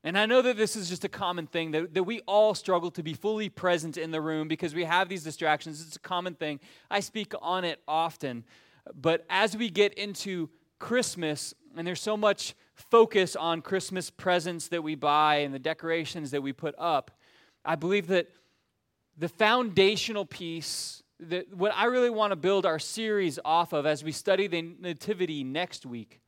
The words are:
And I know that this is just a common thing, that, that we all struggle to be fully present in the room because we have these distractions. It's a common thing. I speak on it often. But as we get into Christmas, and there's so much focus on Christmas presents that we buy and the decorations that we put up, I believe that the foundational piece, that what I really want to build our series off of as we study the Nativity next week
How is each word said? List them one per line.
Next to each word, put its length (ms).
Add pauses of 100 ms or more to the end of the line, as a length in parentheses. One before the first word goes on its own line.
And 120
I 100
know 160
that 120
this 220
is 100
just 160
a 60
common 360
thing, 260
that, 220
that 100
we 180
all 320
struggle 380
to 120
be 120
fully 340
present 480
in 140
the 100
room 260
because 260
we 120
have 240
these 140
distractions. 600
It's 120
a 20
common 360
thing. 260 (280)
I 120
speak 400
on 240
it 200
often. 600 (500)
But 340
as 280
we 120
get 260
into 540 (300)
Christmas, 760 (200)
and 120
there's 140
so 160
much 380 (200)
focus 600
on 260
Christmas 500
presents 580
that 140
we 120
buy 420
and 160
the 60
decorations 720
that 100
we 120
put 240
up, 340 (540)
I 100
believe 320
that 220 (840)
the 120
foundational 1000
piece, 760 (180)
that 340
what 220
I 100
really 260
want 200
to 40
build 300
our 140
series 640
off 300
of 140
as 160
we 80
study 360
the 320
Nativity 640
next 420
week 420